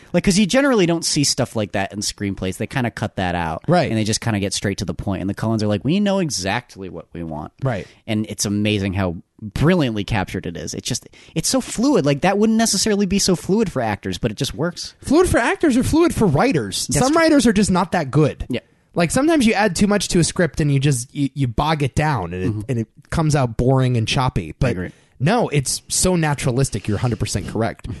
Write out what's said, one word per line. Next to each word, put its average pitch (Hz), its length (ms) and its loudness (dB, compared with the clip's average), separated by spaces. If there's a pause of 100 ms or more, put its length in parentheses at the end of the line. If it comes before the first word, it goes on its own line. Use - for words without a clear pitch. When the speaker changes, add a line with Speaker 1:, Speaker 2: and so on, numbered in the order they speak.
(140)
Speaker 1:
Like, 175 120 2
'cause 190 120 4
you 220 80 4
generally 247 420 4
don't 165 180 0
see 147 180 0
stuff - 320 -2
like 104 160 -2
that 98 220 -4
in 101 60 -8
screenplays. 95 580 -4
They 110 100 -4
kinda 123 240 -4
cut - 240 -6
that 90 200 -2
out. 82 320 -6
Speaker 2:
Right. 165 220 2
Speaker 1:
And 110 80 0
they 110 60 0
just 107 160 -2
kinda 107 220 -2
get 98 120 -4
straight - 260 -4
to 98 60 -4
the 85 100 -6
point. 92 260 -4
And 95 80 -4
the 98 60 -4
Coens 110 280 -2
are 107 40 0
like, 104 180 -2
"We 175 160 2
know 196 180 0
exactly 98 680 -4
what 85 240 -14
we 85 100 -10
want." 78 300 -10 (100)
Speaker 2:
Right. 113 240 -4 (200)
Speaker 1:
And 107 200 -2
it's - 180 -6
amazing 104 480 0
how 92 240 -2 (240)
brilliantly 127 600 0
captured 101 440 -4
it 82 100 -10
is. 80 160 -10
It's - 140 -8
just, - 200 -6 (260)
it's - 140 -4
so 262 140 0
fluid. 233 440 0
Like, 143 160 2
that 190 160 2
wouldn't 220 200 4
necessarily 208 480 2
be 196 140 0
so 185 180 2
fluid 196 340 2
for 131 100 -2
actors, 98 360 -4
but 113 140 -2
it 98 60 -10
just - 180 -4
works. 165 460 -6
Speaker 2:
Fluid 339 280 4
for 320 80 2
actors 269 400 2
or 240 60 2
fluid 320 320 2
for 226 100 2
writers. 147 640 0
Speaker 1:
That's - 120 2
Speaker 2:
Some 262 140 2
Speaker 1:
true. 330 80 4
Speaker 2:
writers 294 240 6
are 226 80 4
just 202 180 2
not 170 200 0
that 151 200 -2
good. 147 380 2
Speaker 1:
Yeah. 123 120 -4 (340)
Speaker 2:
Like, 170 160 0
sometimes 294 340 4
you 175 80 4
add 196 220 2
too 208 120 2
much 202 220 0
to 185 100 2
a 160 40 4
script - 380 -2
and 147 120 2
you 139 60 2
just, 131 340 0
you, 143 200 -2
you 147 140 0
bog 147 360 -2
it 127 120 -4
down 120 380 0
and 92 100 -4
it, 92 80 0
Speaker 1:
Mm-hmm. 107 180 -6
Speaker 2:
and 120 100 -2
it 110 80 -4 (220)
comes 156 260 2
out 123 220 0
boring 127 400 4
and 110 100 0
choppy. 127 520 -2
But 127 120 2
Speaker 1:
agree. 90 200 -6 (280)
Speaker 2:
no, 180 300 2
it's 139 380 -2
so 185 280 2
naturalistic. 139 720 0
You're 104 100 0
a - 40 -6
hundred 117 180 0
percent 101 280 -4
correct. 101 400 -4 (120)